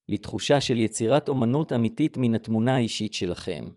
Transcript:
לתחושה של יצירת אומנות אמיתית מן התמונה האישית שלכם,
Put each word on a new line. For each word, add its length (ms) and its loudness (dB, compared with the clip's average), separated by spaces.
לתחושה 520 0
של 180 0
יצירת 500 2
אומנות 440 0
אמיתית 440 0
מן 180 2
התמונה 420 0
האישית 380 -2
שלכם, 500 -6